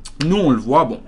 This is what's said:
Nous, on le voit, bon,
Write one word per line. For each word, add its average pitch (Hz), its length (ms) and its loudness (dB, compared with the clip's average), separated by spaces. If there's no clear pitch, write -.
Nous, 180 120 2
on 175 140 2
le 120 60 4
voit, 123 280 2
bon, 113 240 -8